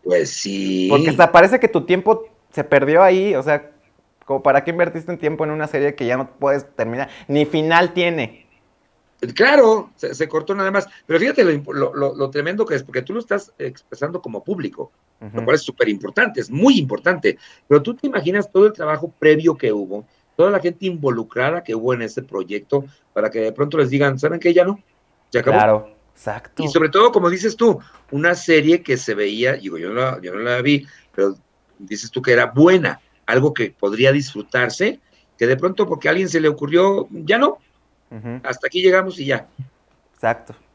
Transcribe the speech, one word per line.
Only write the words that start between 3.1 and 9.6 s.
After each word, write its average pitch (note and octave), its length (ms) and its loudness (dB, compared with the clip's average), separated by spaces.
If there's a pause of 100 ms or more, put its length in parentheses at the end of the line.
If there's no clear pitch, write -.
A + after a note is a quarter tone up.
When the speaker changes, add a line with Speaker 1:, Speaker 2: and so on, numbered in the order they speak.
Speaker 2:
o C3 80 -2
sea, D3 280 -2 (540)
como C3+ 180 -4
para C#3 200 4
qué E3 80 -4
invertiste E3 400 -2
un E3+ 60 -6
tiempo D#3 260 -4
en D3+ 80 -4
una D3+ 160 -6
serie C#3+ 280 -2
que C3+ 100 -6
ya B2 120 0
no C3 140 -6
puedes C#3 340 -2 (100)
terminar, A#2 340 -6 (180)
ni D3 180 2
final E3 480 2
tiene. E3+ 520 -4 (920)
Speaker 1:
Claro, A#3 600 4